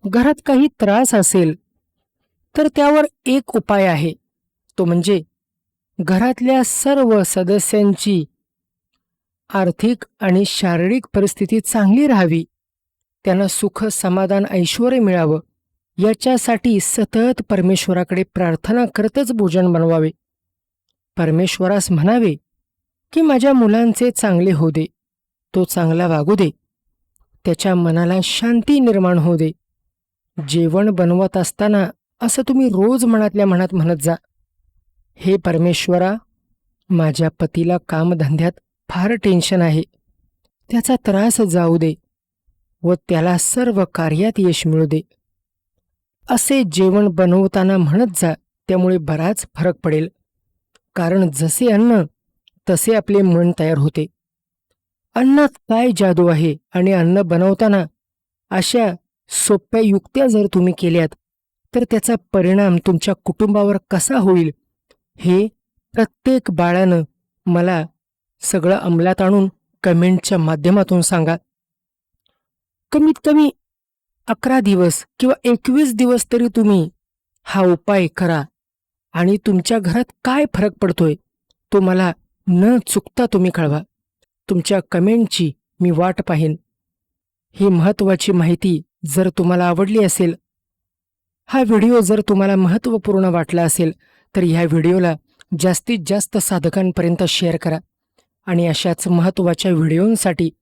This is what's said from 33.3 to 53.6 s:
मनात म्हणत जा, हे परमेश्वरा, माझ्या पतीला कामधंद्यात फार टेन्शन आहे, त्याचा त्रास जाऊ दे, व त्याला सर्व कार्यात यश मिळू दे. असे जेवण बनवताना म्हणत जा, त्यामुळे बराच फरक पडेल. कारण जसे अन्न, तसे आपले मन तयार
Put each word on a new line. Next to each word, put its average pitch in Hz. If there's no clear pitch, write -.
मनात 185
म्हणत 170
जा, 165
हे 190
परमेश्वरा, 175
माझ्या 160
पतीला 170
कामधंद्यात 160
फार 190
टेन्शन 185
आहे, 160
त्याचा 240
त्रास 214
जाऊ 170
दे, 160
व 170
त्याला 175
सर्व 226
कार्यात 165
यश 180
मिळू 160
दे. 156
असे 262
जेवण 190
बनवताना 185
म्हणत 185
जा, 165
त्यामुळे 185
बराच 160
फरक 165
पडेल. 156
कारण 180
जसे 165
अन्न, 214
तसे 190
आपले 202
मन 175
तयार 156